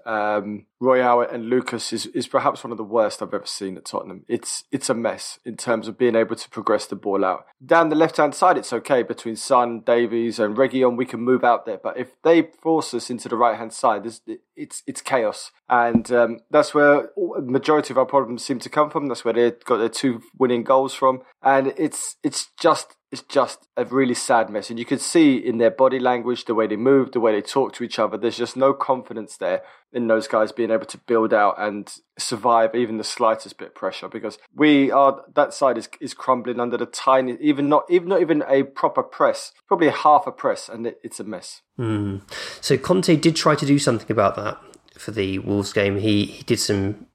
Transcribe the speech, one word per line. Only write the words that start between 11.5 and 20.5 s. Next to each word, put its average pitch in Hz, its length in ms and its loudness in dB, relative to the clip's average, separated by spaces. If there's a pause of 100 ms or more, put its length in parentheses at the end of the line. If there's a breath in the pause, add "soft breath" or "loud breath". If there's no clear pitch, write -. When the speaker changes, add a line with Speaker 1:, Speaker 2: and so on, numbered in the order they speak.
Speaker 1:
there, 101 160 -8
but 98 160 -8
if 123 120 -8 (120)
they 160 200 6 (200)
force 160 320 0
us 117 160 -6
into 120 180 -10
the 120 80 -4
right-hand 113 360 0
side, 104 320 -2
there's, 113 220 -14
it, 113 140 -12 (160)
it's, - 300 -14
it's - 160 -12
chaos. - 480 -4 (180)
And, 117 440 2
um, 117 280 2 (100)
that's 147 240 2
where 147 420 4
all, - 260 -4
majority 135 500 0
of 123 60 -2
our 127 80 4
problems 123 380 -2
seem 127 160 -4
to - 100 -12
come 151 200 2
from. 147 180 -4
That's 120 160 -8
where 113 100 0
they 120 160 4 (140)
got 120 140 0
their 113 100 0
two 117 340 -4 (160)
winning 123 260 2